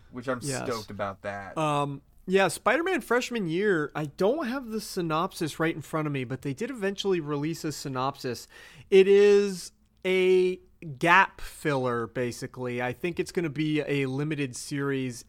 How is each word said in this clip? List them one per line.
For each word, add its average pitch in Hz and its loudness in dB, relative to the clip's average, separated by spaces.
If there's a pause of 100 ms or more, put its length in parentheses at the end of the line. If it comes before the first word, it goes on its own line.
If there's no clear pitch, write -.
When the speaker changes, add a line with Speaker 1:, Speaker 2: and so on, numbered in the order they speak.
(100)
Speaker 1:
which 123 -12
I'm 123 -2
Speaker 2:
Yes. 131 -4
Speaker 1:
stoked 113 -6
about 98 -8
that. 98 -8
Speaker 2:
Um, 143 -2 (240)
yeah, 190 4
Spider-Man 320 0
Freshman 233 -2
Year, 170 0
I 151 -4
don't 240 0
have 254 -6
the 220 -6
synopsis 170 -4
right 165 0
in 160 -10
front 156 -4
of 151 -4
me, 135 -2
but 123 -8
they 143 -4
did 220 -6
eventually 196 -2
release 151 -4
a 156 -4
synopsis. 131 -6 (440)
It 190 10
is 202 6 (320)
a 185 4 (400)
gap 175 6
filler, 127 -2
basically. 123 -4
I 123 -2
think 170 -6
it's - -6
gonna 175 -2
be 151 0
a 143 0
limited 143 -4
series. 135 -4